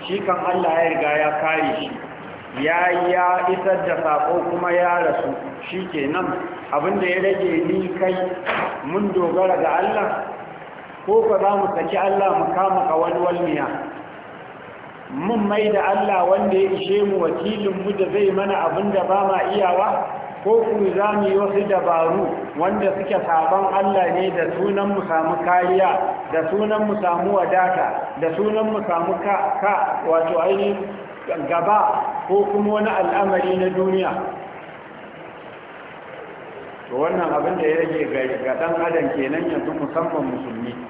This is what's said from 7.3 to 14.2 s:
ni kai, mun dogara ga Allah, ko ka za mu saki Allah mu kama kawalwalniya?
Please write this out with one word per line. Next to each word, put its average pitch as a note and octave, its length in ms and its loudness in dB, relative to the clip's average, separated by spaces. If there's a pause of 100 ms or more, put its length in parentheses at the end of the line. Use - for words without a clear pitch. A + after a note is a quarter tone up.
ni F#3 200 0 (120)
kai, F#3 160 2 (720)
mun G3 240 -2
dogara F3+ 480 2
ga - 100 2 (140)
Allah, G#3+ 240 0 (920)
ko A3 260 4
ka G#3 80 4
za G3 160 4
mu G3 140 2 (100)
saki E3+ 200 -2
Allah G3 360 2
mu F#3+ 140 2 (100)
kama F#3+ 320 2
kawalwalniya? E3 760 0 (1400)